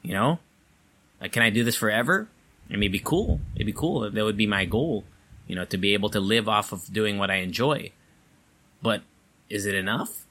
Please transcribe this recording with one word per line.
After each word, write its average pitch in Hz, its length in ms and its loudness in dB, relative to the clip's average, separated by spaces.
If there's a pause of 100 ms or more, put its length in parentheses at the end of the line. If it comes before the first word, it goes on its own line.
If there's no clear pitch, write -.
You 90 120 -8
know? 135 240 2 (800)
Like, - 120 -8
can 117 100 2
I 113 80 6
do 117 140 2
this 117 120 0
forever? 120 520 2 (400)
It 101 100 -4
may 104 100 2
be 95 100 -2
cool. 190 420 0 (140)
It'd 104 120 -2
be 107 60 -2
cool. 131 380 -2
That 107 140 0
would 107 120 0
be 107 100 4
my 98 180 2
goal, 110 400 0 (420)
you 87 80 -8
know, 90 120 -4
to 98 120 -4
be 101 160 4
able 101 160 0
to 104 100 0
live 107 280 2
off 104 240 0
of 98 200 -12
doing 104 240 0
what 98 140 0
I 95 60 2
enjoy. 107 560 -2 (880)
But 110 200 0 (460)
is 104 180 -4
it 101 80 0
enough? 101 560 -4